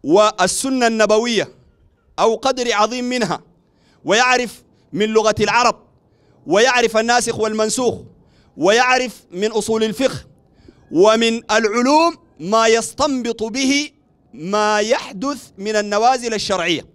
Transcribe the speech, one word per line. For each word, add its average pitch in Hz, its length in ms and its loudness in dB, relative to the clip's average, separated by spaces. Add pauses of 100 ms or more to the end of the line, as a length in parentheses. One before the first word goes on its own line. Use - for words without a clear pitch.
والسنة 214 840 0
النبوية 220 680 0 (640)
أو 214 180 2
قدر 247 360 -2
عظيم 220 320 0
منها، 240 360 -4 (640)
ويعرف 247 580 0 (300)
من 214 160 0
لغة 220 320 2
العرب، 220 420 2 (640)
ويعرف 226 500 2
الناسخ 233 420 0
والمنسوخ، 220 560 -2 (640)
ويعرف 247 720 0
من 202 200 -4
أصول 220 340 -2
الفقه 220 400 -2 (680)
ومن 226 580 2
العلوم 247 680 2 (240)
ما 311 260 0
يستنبط 233 760 -2
به 269 480 -2 (440)
ما 208 460 -2
يحدث 254 580 -4 (200)
من 214 180 -4
النوازل 220 580 0
الشرعية. 175 600 -4